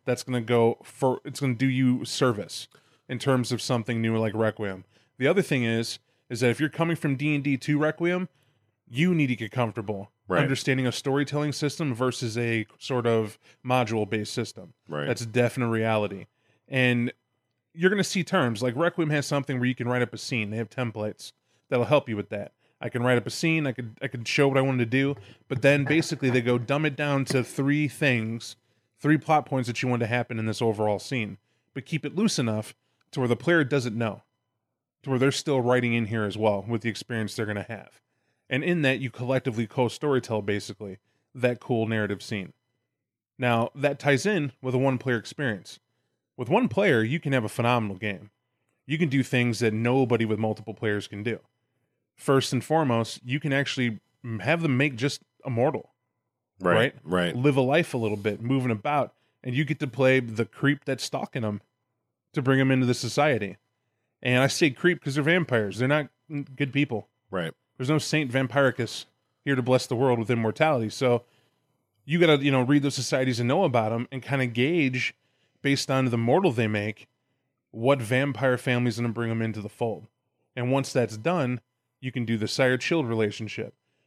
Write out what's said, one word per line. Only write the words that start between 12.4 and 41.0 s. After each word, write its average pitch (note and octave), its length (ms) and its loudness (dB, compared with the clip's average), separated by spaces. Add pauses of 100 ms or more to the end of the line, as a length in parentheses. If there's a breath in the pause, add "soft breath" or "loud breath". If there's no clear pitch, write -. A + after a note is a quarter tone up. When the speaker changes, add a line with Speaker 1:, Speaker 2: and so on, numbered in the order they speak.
Speaker 1:
sort B2 280 -2
of A2 300 0 (280 soft breath)
module-based A2+ 680 0
system. G#2 400 -8 (140)
Speaker 2:
Right. D2+ 200 -4
Speaker 1:
That's A#2 140 -2
a A#2 60 -8
definite A#2+ 420 0
reality. A2 560 0 (420)
And B2 440 0 (640)
you're E3+ 180 4
gonna G3 120 2
see F3+ 200 -2
terms, B2 380 0
like B2 140 -2
Requiem E3 340 -2
has D3 160 0
something C#3 340 -2
where B2 80 0
you B2+ 80 0
can A#2+ 120 -6
write B2 160 0
up - 100 -6
a A2+ 60 -12
scene. A2 320 -6
They A2 60 -6
have A2+ 120 -6
templates A2 640 -8 (380)
that'll B2 160 2
help C3+ 240 2
you A2 60 -4
with G2+ 140 -6
that. G2+ 220 -8 (300)
I A#2 80 -6
can A#2+ 140 -4
write B2 140 4
up A2 100 -2
a - 40 -8
scene, D#3+ 360 0
I B2+ 60 -2
could, A2+ 280 -12
I C3+ 60 -6
could A#2+ 200 -8
show C#3+ 200 4
what C3+ 100 2
I C3+ 40 4
wanted C3 180 2
to A#2 180 0
do, C#3 180 0 (320 loud breath)
but B2 160 -4
then C#3+ 200 6
basically D3 460 2
they B2 120 4
go, B2 180 2
"Dumb C#3 260 -2
it C#3+ 100 0
down C#3+ 300 0
to B2+ 180 0
three C#3+ 440 0
things, A#2+ 680 -2 (440)
three D3+ 180 4
plot D3+ 300 2
points B2+ 200 -2
that A#2+ 160 -4
you B2+ 60 0
want B2 120 2
to A2+ 60 0
happen A#2 320 -2
in A2 60 -2
this A2 160 -2
overall G#2+ 380 2
scene, G#2+ 380 -6 (360)
but C3 120 -10
keep D#3 200 -4
it C#3 100 -6
loose G3 240 0
enough G#2+ 340 -2 (380)
to - 80 -8
where B2+ 80 2
the A#2 80 4
player E3 300 2
doesn't A#2+ 320 -2
know, A2 240 -4 (840)
to C3+ 60 -10
where B2+ 100 0
they're C3+ 120 4
still C#3 280 0
writing A#2+ 340 2
in A#2 120 0
here A2 180 -2
as G2+ 140 -4
well G#2 300 2
with A2+ 140 -2
the A2+ 80 -4
experience A2 460 -6
they're A2+ 120 -2
gonna G#2 200 -6
have." - 320 -14 (520)
And C3+ 120 -2
in F3 180 0
that, C3 180 2
you B2+ 120 -6
collectively B2 560 -2
co-storytell, B2 760 -2
basically, G2+ 540 -6 (380)